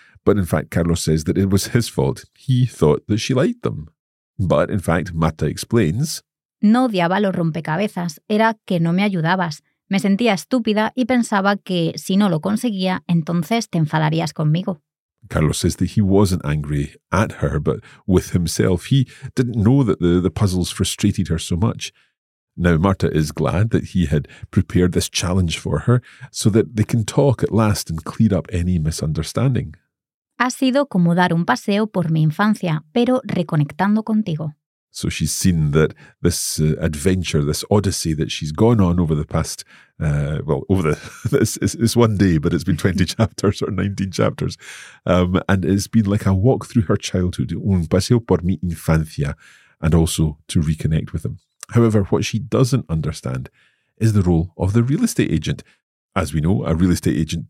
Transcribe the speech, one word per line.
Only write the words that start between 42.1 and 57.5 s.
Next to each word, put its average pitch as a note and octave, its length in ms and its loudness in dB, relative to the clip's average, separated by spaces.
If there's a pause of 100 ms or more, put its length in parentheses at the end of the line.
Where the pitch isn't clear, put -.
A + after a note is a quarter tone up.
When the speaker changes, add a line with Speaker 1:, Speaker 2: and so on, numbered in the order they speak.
Speaker 1:
day, F2+ 220 4
but D#2+ 140 0
it's E2 120 -2
been F#2 120 0
twenty F2+ 280 0
<laughs> - 120 -4
chapters - 460 0
or - 80 -4
nineteen F#2+ 400 -4
chapters. - 460 -2 (500)
Um, F2+ 420 2
and F#2 160 2
it's G2 220 0
been A2+ 200 2
like G2 200 0
a F#2+ 80 4
walk G#2 320 2
through A#2 160 0
her G#2 140 0
childhood, F2+ 560 -4
un E2 340 0
paseo F#2+ 320 2
por F#2+ 240 2
mi F2+ 220 0
infancia, D#2 720 -2 (440)
and D#2+ 140 2
also D#2+ 440 0 (100)
to F#2+ 120 0
reconnect D#2 520 -2
with - 100 -6
them. G#2+ 160 -8 (320)
However, A2 340 4
what - 200 0
she A2 160 -4
doesn't A#2+ 480 0
understand D2 600 -6 (480)
is A2 160 2
the G#2 100 4
role E2+ 340 2
of F#2 160 0
the A#2 100 4
real C#3+ 220 0
estate - 260 0
agent. D2+ 320 -2 (540)
As E2+ 180 -2
we D#2+ 60 0
know, F2+ 240 2
a D#2+ 100 0
real F2+ 160 4
estate E2+ 260 0
agent D#2+ 340 -4